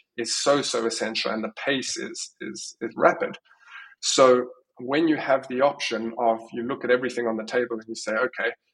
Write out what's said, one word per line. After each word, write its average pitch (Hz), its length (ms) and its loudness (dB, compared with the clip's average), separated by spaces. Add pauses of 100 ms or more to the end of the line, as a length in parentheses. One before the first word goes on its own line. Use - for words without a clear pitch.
(180)
is 117 180 -2
so, 143 260 4
so 117 240 0
essential, 113 440 -2
and 110 140 -2
the 110 80 -8 (100)
pace 135 340 -2
is, - 440 -10
is, - 400 -12
is 113 160 -6
rapid. - 420 2 (600)
So 123 460 6 (320)
when 139 300 0
you 151 80 2
have - 320 0
the 127 120 -2
option 117 580 0
of, 113 220 4 (120)
you 117 100 -6
look 131 220 -4
at 120 60 0
everything 123 360 2
on 110 100 0
the 110 80 -4
table 120 340 0
and 107 100 -12
you 113 60 -8
say, 107 180 -6
Okay, 117 380 0 (240)